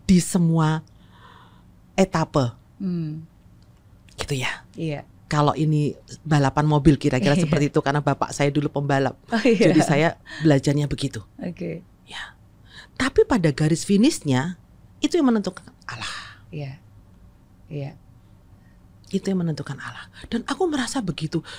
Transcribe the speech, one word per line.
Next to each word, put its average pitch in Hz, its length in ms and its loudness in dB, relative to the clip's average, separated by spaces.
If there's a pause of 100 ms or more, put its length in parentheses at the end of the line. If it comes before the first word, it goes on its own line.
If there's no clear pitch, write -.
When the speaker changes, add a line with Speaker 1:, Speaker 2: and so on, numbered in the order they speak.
Speaker 1:
di 185 160 6
semua 165 680 2 (1080)
etape. 160 600 0 (220)
Speaker 2:
Hmm. 160 500 -6 (880)
Speaker 1:
Gitu - 240 -6
ya. 123 140 -6 (220)
Speaker 2:
Iya. 160 280 -6 (240)
Speaker 1:
Kalau 147 280 2
ini 151 400 0 (280)
balapan 147 420 2
mobil 151 320 6
kira-kira 135 380 2
Speaker 2:
Iya. 180 100 2
Speaker 1:
seperti 147 240 2
itu - 120 0
karena 143 200 0
bapak 139 300 -2
saya 143 200 0
dulu 147 180 0
pembalap. 139 460 0 (140)
Speaker 2:
Oh, 226 120 -2
iya. 208 280 4
Speaker 1:
Jadi 156 120 6
saya 156 280 4 (320)
belajarnya 147 460 2
begitu. 131 360 -6 (140)
Speaker 2:
Oke. 170 460 -10 (220)
Speaker 1:
Ya. - 300 -16 (600)
Tapi 175 300 0
pada 175 260 2
garis 156 340 0
finishnya 180 760 0 (400)
itu - 160 -2
yang 285 160 4
menentukan 202 320 -2 (240)
Allah. - 640 -14
Speaker 2:
Iya. 147 320 -12 (840)
Iya. 147 280 -10 (1120)
Speaker 1:
Itu 190 160 -6
yang 190 140 -2
menentukan 147 400 -6
Allah. - 320 -16 (160)
Dan 240 180 -6
aku 311 220 -4
merasa 277 340 -4
begitu 160 400 -6 (180)